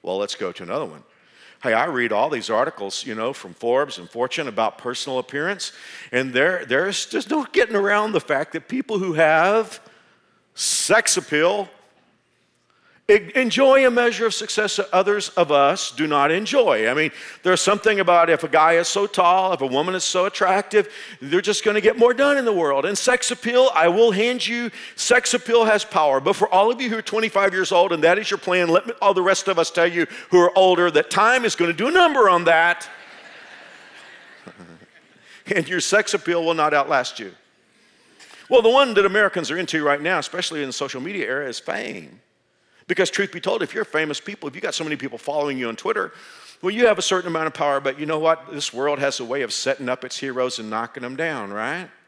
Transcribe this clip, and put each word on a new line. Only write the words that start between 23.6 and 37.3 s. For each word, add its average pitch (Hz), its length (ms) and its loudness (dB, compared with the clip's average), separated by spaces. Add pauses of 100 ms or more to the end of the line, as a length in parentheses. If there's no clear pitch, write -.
I 160 140 6
will 214 240 4
hand 240 340 -2
you, 240 240 -6 (260)
sex - 380 0
appeal 233 300 2
has 214 200 2
power. 147 360 2
But 185 160 0
for 185 120 0
all 202 220 4
of 247 100 -4
you 254 80 -4
who 220 80 -4
are 220 60 -8
twenty-five 202 500 0
years 185 200 -2
old, 180 200 4
and 156 120 0
that 180 140 6
is 214 120 -6
your 196 80 -4
plan, 180 300 0
let 170 180 2
me, 233 60 -8 (100)
all 196 100 4
the 185 100 2
rest 190 260 0
of 180 100 0
us 160 120 0
tell 170 160 2
you 170 200 0 (240)
who 180 100 6
are 175 160 4
older 180 360 4
that 147 180 2
time 233 340 2
is - 120 -2
gonna 170 160 0
do 196 160 -2
a 320 40 -2
number 302 380 4
on 175 140 2
that. 165 440 2 (1600)
<laughs> 92 80 -20 (1000)
And 185 140 -2
your 180 120 -4
sex 208 340 0
appeal 170 280 -2
will 165 120 0
not 151 180 2
outlast 139 460 0
you. 98 140 -14 (1160)